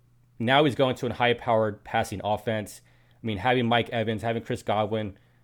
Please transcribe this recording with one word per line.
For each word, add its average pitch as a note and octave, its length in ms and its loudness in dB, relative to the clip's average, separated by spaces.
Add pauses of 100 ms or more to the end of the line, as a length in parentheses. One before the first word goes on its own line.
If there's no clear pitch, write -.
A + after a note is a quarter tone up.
(380)
now C3+ 260 4
he's B2+ 120 0
going B2+ 200 2
to B2+ 120 -6
a A2 40 -4
high-powered A2+ 720 0
passing A2 400 -4
offense. G#2+ 580 -4 (400)
I A2+ 60 -8
mean, G#2+ 120 -4
having B2+ 280 2
Mike A#2 220 2
Evans, A2 340 -2
having A#2 200 -2
Chris A#2+ 200 -6
Godwin, G#2+ 560 -2 (260)